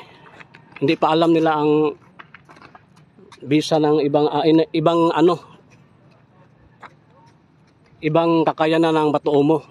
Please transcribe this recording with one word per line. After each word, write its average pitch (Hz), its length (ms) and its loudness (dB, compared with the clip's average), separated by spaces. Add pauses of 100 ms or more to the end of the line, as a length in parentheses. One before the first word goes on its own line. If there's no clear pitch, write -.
(760)
hindi 160 240 -2
pa 160 160 0
alam 165 160 2
nila 160 240 0
ang 151 400 0 (1400)
bisa 151 400 -2
ng 151 240 2
ibang, 147 240 0
ah, 147 160 -4
in-, 160 320 2
ibang, 165 400 0
ano, 160 240 0 (2750)
ibang 165 400 0
kakayanan 160 480 0
ng 156 160 0
Bato 147 240 -2
Umo. 147 380 0